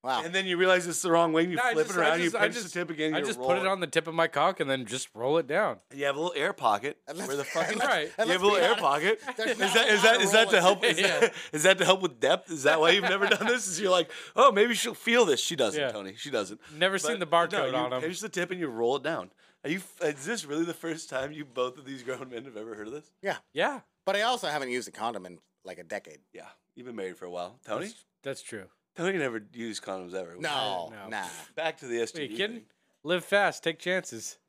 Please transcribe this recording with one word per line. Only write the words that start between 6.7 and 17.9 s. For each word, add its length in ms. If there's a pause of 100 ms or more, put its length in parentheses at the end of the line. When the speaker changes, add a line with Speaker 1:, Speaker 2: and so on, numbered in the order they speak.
Speaker 1:
And 120
let's 100
Speaker 2:
where 80
the 80
Speaker 1:
<laughs> 0
Speaker 2:
fucking 360
Speaker 3:
Right. 380
Speaker 1:
and 100
Speaker 2:
you 40
have 100
Speaker 1:
let's 0
Speaker 2:
a 40
little 140
Speaker 1:
be 40
Speaker 2:
air 180
Speaker 1:
honest, 0
Speaker 2:
pocket. 380 (160)
Speaker 1:
there's 160
Speaker 2:
Is 80
Speaker 1:
not 140
Speaker 2:
that, 160
Speaker 1:
a 20
Speaker 2:
is 60
Speaker 1:
lot 60
Speaker 2:
that, 120
Speaker 1:
of 60
Speaker 2:
is 100
that 200
to 40
Speaker 1:
rolling. 60
Speaker 2:
help, 240
is 160
Speaker 3:
Yeah. 180
Speaker 2:
that, 140 (180)
is 120
that 160
to 60
help 160
with 200
depth? 280
Is 140
that 160
why 120
you've 120
never 240
done 180
this? 220
Is 140
you're 100
like, 180 (280)
"Oh, 160
maybe 200
she'll 200
feel 320
this." 160
She 160
doesn't, 240
Speaker 3:
Yeah. 100
Speaker 2:
Tony. 240
She 140
doesn't. 320 (160)
Speaker 3:
Never 200
seen 220
Speaker 2:
But 100
Speaker 3:
the 60
barcode 160
Speaker 2:
no, 200
you 40
Speaker 3:
on 180